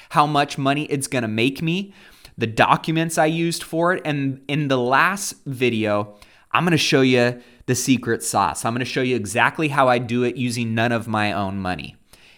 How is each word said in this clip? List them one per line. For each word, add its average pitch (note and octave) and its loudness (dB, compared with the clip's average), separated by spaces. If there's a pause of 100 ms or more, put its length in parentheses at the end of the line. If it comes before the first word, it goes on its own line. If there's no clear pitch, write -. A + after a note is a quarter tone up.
(100)
how D3+ 2
much D3 0
money C#3 0
it's C#3 -4
gonna B2 -2
make A#2 0
me, F#3 -2 (460)
the A#2 -2
documents D#3+ 0
I D#3+ 4
used E3 -2
for E3+ 0
it. - -6
And C#3 -2
in D3 -2
the C3+ 2
last D3+ 2 (100)
video, A2 0 (380)
I'm D3 2
gonna F3 0
show C3+ 2
you B2 2 (260)
the B2+ 0
secret A#2+ 0
sauce. F#2+ 0
I'm A#2 -2
gonna B2 -4
show C3 -2
you B2+ 0
exactly A#2 0
how C#3 2
I B2 4
do B2 -2
it A#2+ -2
using A#2+ -4
none A2+ 0
of A2+ -4
my G#2+ -2
own G2 -4
money. F2+ -6 (420)